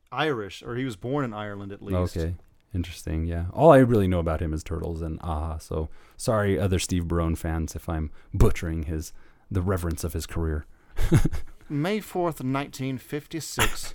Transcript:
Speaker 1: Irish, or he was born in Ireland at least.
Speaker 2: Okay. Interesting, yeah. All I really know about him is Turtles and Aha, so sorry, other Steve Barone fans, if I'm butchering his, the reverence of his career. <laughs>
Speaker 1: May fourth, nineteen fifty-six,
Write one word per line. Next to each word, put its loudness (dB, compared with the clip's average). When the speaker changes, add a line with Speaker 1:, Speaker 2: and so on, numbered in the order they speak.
Speaker 1:
Irish, -4
or -8
he -4
was -6
born -2
in -4
Ireland -8
at -12
least. 0
Speaker 2:
Okay. -2
Interesting, -4
yeah. -2
All 8
I 12
really 6
know 4
about 0
him -2
is -4
Turtles -6
and -6
Aha, -4
so -4
sorry, 2
other 2
Steve 0
Barone 2
fans, -2
if -12
I'm -4
butchering 4
his, -6
the -2
reverence -2
of -6
his -6
career. -4
<laughs> -2
Speaker 1:
May -2
fourth, -4
nineteen -4
fifty-six, -4